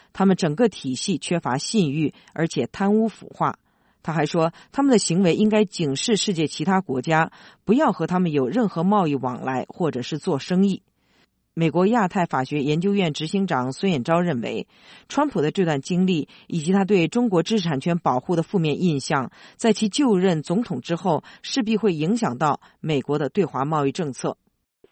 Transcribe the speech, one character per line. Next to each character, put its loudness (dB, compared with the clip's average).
他 0
们 6
整 0
个 4
体 -6
系 -2
缺 -2
乏 -2
信 0
誉， -2
而 -2
且 -2
贪 0
污 2
腐 -14
化。 -4
他 -6
还 2
说， 0
他 0
们 4
的 6
行 0
为 4
应 2
该 4
警 -4
示 0
世 -2
界 0
其 -6
他 2
国 -4
家， 2
不 4
要 2
和 -4
他 -2
们 0
有 0
任 0
何 -4
贸 2
易 0
往 -4
来 -4
或 -4
者 -6
是 -6
做 -2
生 2
意。 -2
美 0
国 2
亚 2
太 0
法 -2
学 -4
研 0
究 0
院 0
执 -8
行 -2
长 -2
孙 -2
远 0
昭 2
认 -2
为， -6
川 0
普 -2
的 0
这 0
段 0
经 0
历 0
以 -4
及 0
他 2
对 4
中 0
国 2
知 0
识 -2
产 -2
权 0
保 0
护 -2
的 0
负 -2
面 0
印 2
象， -4
在 2
其 0
就 2
任 2
总 -2
统 -6
之 -4
后， 0
势 -2
必 0
会 2
影 0
响 -2
到 2
美 0
国 -2
的 -2
对 0
华 -2
贸 0
易 0
政 -6
策。 -6